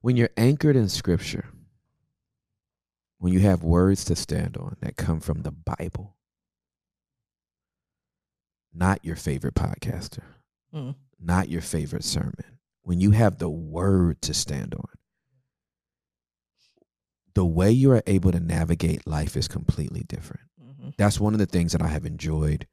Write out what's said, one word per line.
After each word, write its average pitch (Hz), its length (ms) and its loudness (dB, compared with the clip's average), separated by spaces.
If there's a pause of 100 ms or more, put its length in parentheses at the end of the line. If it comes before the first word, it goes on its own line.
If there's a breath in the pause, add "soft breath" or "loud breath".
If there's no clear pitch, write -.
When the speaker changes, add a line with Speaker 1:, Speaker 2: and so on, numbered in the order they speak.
Speaker 1:
When 123 160 2
you're 117 180 4
anchored 139 400 4
in 107 140 4
Scripture, - 560 -2 (1700)
when 90 160 -2
you 92 80 4
have 95 220 4
words 90 420 2
to 87 100 -2
stand 82 440 -6
on - 240 -12
that - 160 -10
come 82 200 -2
from 80 220 -6
the 80 100 -6
Bible, - 680 -10 (2500)
not 90 280 -2
your 82 140 -8
favorite 69 380 -6
podcaster, - 680 -6 (520)
Speaker 2:
Mm. 139 200 -10 (240)
Speaker 1:
not 87 300 -2
your 82 140 -6
favorite 76 420 -6
sermon, - 540 -8 (240)
when 87 180 -2
you 101 120 6
have 107 260 4
the 82 100 -4
word 85 760 0
to - 120 -6
stand - 400 -6
on, - 160 -12 (2500)
the 92 140 4
way 90 260 4
you 131 200 6
are 117 140 4
able 92 240 4
to 85 100 0
navigate 82 680 0
life 76 320 -2
is - 100 -2
completely - 540 -4
different. - 400 -12 (200)
Speaker 2:
Mm-hmm. 139 360 -18
Speaker 1:
That's 101 200 4
one 104 140 0
of 110 60 0
the 98 80 4
things 85 260 0
that 80 80 0
I 82 80 0
have 76 160 -4
enjoyed 78 680 -2